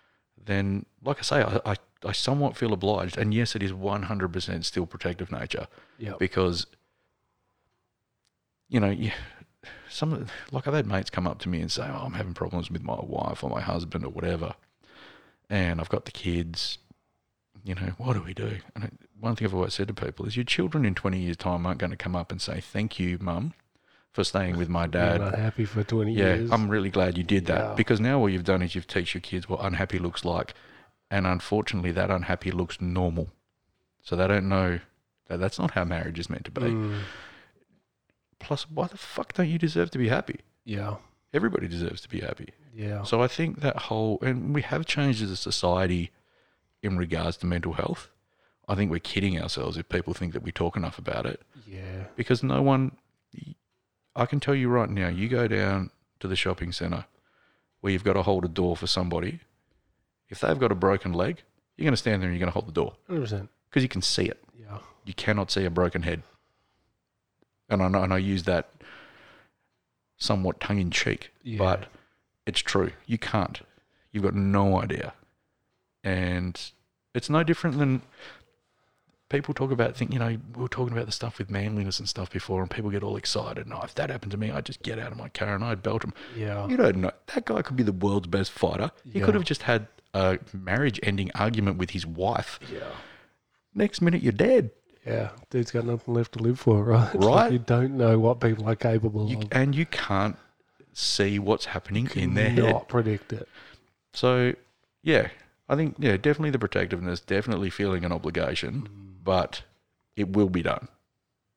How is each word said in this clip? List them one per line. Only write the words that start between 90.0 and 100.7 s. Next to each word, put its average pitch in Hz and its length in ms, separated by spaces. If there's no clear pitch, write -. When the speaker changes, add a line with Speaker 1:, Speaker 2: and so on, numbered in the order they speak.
Speaker 1:
a 95 260
marriage-ending 98 800
argument 104 440
with 90 120
his 90 140
wife. 87 560
Speaker 2:
Yeah. - 200
Speaker 1:
Next - 280
minute, 175 200
you're 117 100
dead. 180 380
Speaker 2:
Yeah, 113 240
dude's 120 220
got 117 160
nothing 120 260
left 117 200
to - 100
live 120 180
for, 104 240
right? 117 240
<laughs> - 60
It's 98 100
like 117 100
Speaker 1:
Right? 240 80
Speaker 2:
you 123 60
don't 123 380
know 113 220
what 117 220
people 110 280
are 113 80
capable 110 540
Speaker 1:
You, 127 80
Speaker 2:
of. 107 120
Speaker 1:
and 135 240
you 160 120
can't 98 500